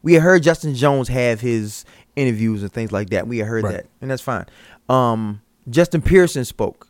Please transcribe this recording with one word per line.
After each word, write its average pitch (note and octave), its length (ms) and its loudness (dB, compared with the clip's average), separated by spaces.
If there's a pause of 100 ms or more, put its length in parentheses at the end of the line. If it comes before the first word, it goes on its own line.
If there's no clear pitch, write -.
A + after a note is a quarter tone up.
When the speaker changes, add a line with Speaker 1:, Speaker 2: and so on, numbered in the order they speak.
Speaker 1:
We E3 100 6
had D#3+ 80 8
heard F3+ 220 6
Justin D#3 320 0
Jones C3+ 320 0
have B2 340 -2
his A2+ 420 -4 (320)
interviews A2+ 460 -2
and G2+ 100 -8
things A2+ 200 -8
like G2+ 180 -4
that. G2 180 -2
We A#2+ 120 -6
had G#2 80 -4
heard A2+ 160 -2
Speaker 2:
Right. G#2 140 -2
Speaker 1:
that, - 80 -12 (160)
and C3 100 -8
that's B2+ 100 -6
fine. G#2+ 240 -6 (420)
Um, A2+ 540 0 (260)
Justin D#3+ 360 0
Pearson E3+ 420 2
spoke - 440 -8